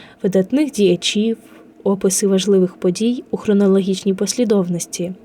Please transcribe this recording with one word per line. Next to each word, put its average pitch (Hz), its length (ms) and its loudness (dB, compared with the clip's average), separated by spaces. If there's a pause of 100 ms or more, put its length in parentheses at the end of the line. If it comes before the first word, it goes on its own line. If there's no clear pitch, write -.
(240)
видатних 196 500 0
діячів, 208 640 0 (480)
описи 196 420 0
важливих 190 480 2
подій 220 560 -2
у 208 60 -4
хронологічній 196 800 0
послідовності 185 1000 -2 (120)